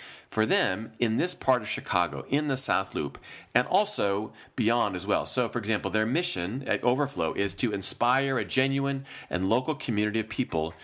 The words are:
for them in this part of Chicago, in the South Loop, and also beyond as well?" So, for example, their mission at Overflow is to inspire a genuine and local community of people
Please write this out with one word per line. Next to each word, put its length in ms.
for 160
them 540
in 180
this 160
part 300
of 60
Chicago, 600
in 200
the 100
South 360
Loop, 220
and 120
also 640
beyond 380
as 120
well?" 180
So, 240
for 100
example, 320
their 140
mission 640
at 180
Overflow 480
is 220
to 180
inspire 640
a 80
genuine 600
and 180
local 260
community 460
of 80
people 540